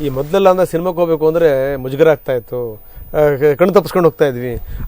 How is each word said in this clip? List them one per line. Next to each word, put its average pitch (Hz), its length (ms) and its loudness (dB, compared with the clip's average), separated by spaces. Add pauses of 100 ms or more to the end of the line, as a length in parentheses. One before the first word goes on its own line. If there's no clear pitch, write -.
ಈ 147 60 -2
ಮೊದಲೆಲ್ಲ 156 420 0
ಅಂದ್ರೆ 185 160 2
ಸಿನಿಮಾಕ್ಕೆ 170 340 -4
ಹೋಗ್ಬೇಕು 160 280 0
ಅಂದ್ರೆ 143 480 2
ಮುಜುಗರ 135 320 0
ಆಗ್ತಾ 143 240 0
ಇತ್ತು, 120 420 -6
ಆ, 147 840 0
ಕಣ್ಣು 180 180 2
ತಪ್ಪಿಸ್ಕೊಂಡು 180 320 2
ಹೋಗ್ತಾ 156 200 2
ಇದ್ವಿ. 123 320 -4 (300)